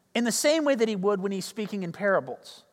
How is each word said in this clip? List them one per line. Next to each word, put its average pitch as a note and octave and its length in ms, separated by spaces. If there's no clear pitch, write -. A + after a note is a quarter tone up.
in A#3+ 80
the A#3 100
same D#4 320
way C#4 120
that A3 100
he A3 80
would G3 260
when G3 120
he's F#3 120
speaking G#3 380
in E3+ 80
parables. D#3 720